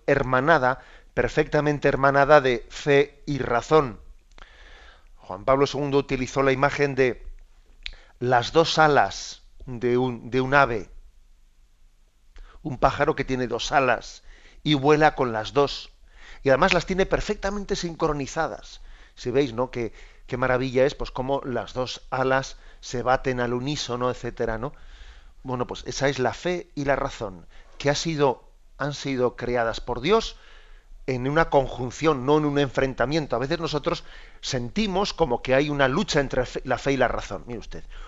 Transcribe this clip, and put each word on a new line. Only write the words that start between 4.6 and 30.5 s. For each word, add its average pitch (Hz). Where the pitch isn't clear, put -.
Juan 98
Pablo 135
segundo 139
utilizó 135
la 135
imagen 139
de 127
las 120
dos 160
alas 139
de 123
un, 123
de 127
un 131
ave. 120
Un 131
pájaro 143
que 139
tiene 127
dos 117
alas 131
y 151
vuela 147
con 123
las 110
dos. -
Y 135
además 156
las 175
tiene 185
perfectamente 202
sincronizadas. 151
Si -
veis, 131
¿no? 123
Qué, 117
qué -
maravilla 127
es, 151
pues, -
cómo 131
las 117
dos 127
alas 131
se 123
baten 127
al 120
unísono, 123
etcétera, 117
¿no? 131
Bueno, 123
pues -
esa 135
es 135
la 120
fe -
y 143
la 139
razón, 110
que 139
ha 143
sido, 143
han 143
sido 127
creadas 117
por 120
Dios 196